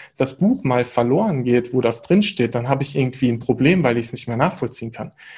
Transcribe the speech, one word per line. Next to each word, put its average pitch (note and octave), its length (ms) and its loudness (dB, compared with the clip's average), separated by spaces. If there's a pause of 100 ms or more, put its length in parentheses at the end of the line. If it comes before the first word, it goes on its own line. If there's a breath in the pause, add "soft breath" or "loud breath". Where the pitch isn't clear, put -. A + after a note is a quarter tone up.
(180 loud breath)
das C3 180 -2
Buch A#3 260 2
mal B2 220 2
verloren C3+ 580 0
geht, B2 300 2
wo B2+ 80 0
das A#2 220 0
drinsteht, F3 520 0
dann A#2 140 -2
habe C3+ 140 0
ich - 140 -6
irgendwie B2+ 340 0
ein A#2 80 0
Problem, C3 440 2
weil A#2+ 140 2
ich A#2 100 -2
es - 60 -12
nicht - 160 -10
mehr A#2 80 -4
nachvollziehen B2 560 -4
kann. - 200 -12 (260 loud breath)